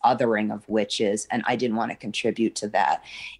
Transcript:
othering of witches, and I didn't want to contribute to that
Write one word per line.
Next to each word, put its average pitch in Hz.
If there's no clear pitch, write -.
othering 113
of 104
witches, 107
and 117
I 123
didn't 113
want 113
to -
contribute 110
to 107
that 85